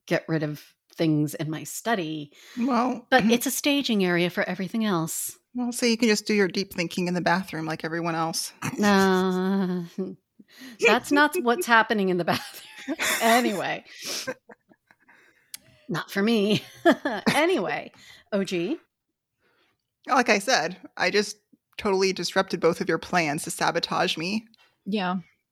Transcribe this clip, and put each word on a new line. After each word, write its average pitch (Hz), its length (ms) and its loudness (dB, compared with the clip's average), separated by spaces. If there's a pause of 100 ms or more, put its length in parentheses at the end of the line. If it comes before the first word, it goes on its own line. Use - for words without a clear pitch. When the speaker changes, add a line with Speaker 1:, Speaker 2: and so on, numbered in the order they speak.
Speaker 1:
get - 220 -2
rid 160 140 0
of 151 200 -6 (320)
things 151 400 0
in 151 160 -6
my 147 140 -10
study. 156 680 -6 (260)
Speaker 2:
Well, 220 520 -2
Speaker 1:
But 254 140 6
Speaker 2:
mm-hmm. 226 80 6
Speaker 1:
it's 240 140 2
a 254 40 -2
staging 262 540 0
area 175 260 2
for 202 180 -4
everything 190 360 -4
else. 170 540 -4 (160)
Speaker 2:
Well, 240 180 -4
so 247 120 -4
you 233 140 4
can 233 100 4
just 208 180 2
do 214 80 0
your 202 140 4
deep 190 240 -6
thinking 175 360 -2
in 180 60 -2
the 175 60 0
bathroom 165 460 -2
like 160 180 -6
everyone 165 300 -4
else. 165 380 -4 (100)
Speaker 1:
Uh, 190 1200 2 (160)
<laughs> - 880 -14
that's 247 260 2
not 294 300 4
what's 240 240 2
happening 220 420 4
in 180 100 2
the 170 60 0
bathroom. - 400 -4 (240)
<laughs> - 320 -4
Anyway. 226 640 2 (2000)
Not 160 200 -6
for 196 120 -2
me. 214 400 2 (220)
<laughs> 320 100 8 (400)
Anyway, 254 580 0 (400)
O 196 120 0
G. 190 340 -4 (1300)
Speaker 2:
Like 247 240 2
I 208 80 6
said, 185 400 0 (180)
I 180 140 0
just 208 260 0 (400)
totally 190 380 0
disrupted 190 460 -2
both 170 200 2
of 180 80 -6
your 165 80 0
plans 160 480 -2
to 160 60 -8
sabotage 170 640 -2
me. 190 300 -6 (400)
Speaker 3:
Yeah. 190 300 -2 (360)